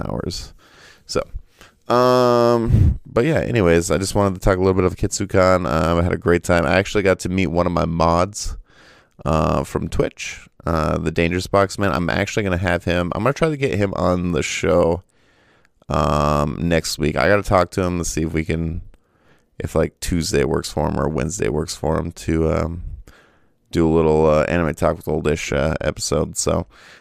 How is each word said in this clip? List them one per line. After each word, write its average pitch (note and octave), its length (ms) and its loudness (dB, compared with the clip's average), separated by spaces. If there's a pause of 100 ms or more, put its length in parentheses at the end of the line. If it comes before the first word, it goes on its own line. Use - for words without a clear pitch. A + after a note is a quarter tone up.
hours. - 480 -8 (540)
So, - 160 -4 (680)
um, A#2+ 1120 4
but A#2 200 0
yeah, D3 160 2
anyways, E2+ 500 4
I D#2 80 2
just F#2+ 160 -4
wanted G2+ 200 2
to F2+ 60 -12
talk G2 180 2
a - 20 0
little F#2+ 140 4
bit F#2 100 2
of F2+ 100 2
Kitsukan. F#2 760 2
Um, D#2+ 300 2
I E2+ 60 2
had F2 80 0
a E2 60 -2
great E2+ 260 2
time. F2 200 2
I D2+ 100 2
actually G2 280 0
got F#2 180 2
to - 80 -8
meet F2+ 200 0
one F2 180 0
of F2 60 -2
my E2 120 0
mods, E2+ 720 0 (680)
uh, D#2 400 0
from D#2 240 -6
Twitch, - 580 -6 (180)
uh, D#2 340 0
the D#2+ 120 -2
Dangerous E2+ 380 -2
Box G2 320 0
Man. G2 120 0
I'm E2 160 -2
actually G2 360 -2
gonna F2+ 140 0
have F2 260 -2
him, F2 280 0
I'm G#2 120 -4
gonna C3 80 2
try D#3+ 160 -2
to D#3 80 -4
get C3+ 200 -2
him G2+ 180 0
on F2+ 360 0
the D#2 140 0
show, E2+ 580 0 (840)
um, D2 720 0
next E2 380 -2
week. D#2 180 -2
I C2+ 100 2
gotta G2+ 160 2
talk F#2 300 0
to F#2+ 100 -2
him F2+ 160 -2
to E2 60 -4
see - 180 -4
if D#2+ 100 -4
we D#2+ 120 -2
can, E2 380 -4 (760)
if, - 160 -8
like, D#2+ 240 0
Tuesday D#2 460 0
works D#2 260 -2
for D2+ 180 -2
him D2+ 120 -2
or C#2+ 80 0
Wednesday D#2 400 -4
works D#2 260 -4
for D#2+ 240 -2
him E2 140 -6
to, D#2+ 400 -2
um, E2 320 -4 (880)
do E2 160 2
a - 20 2
little, D#2+ 360 4
uh, D2+ 180 4
Anime E2 300 -2
Talk E2 220 0
with - 120 -12
Oldish, D#2 440 -2
uh, C#2+ 280 0
episode. D#2+ 560 -4
So E2 320 -2 (320)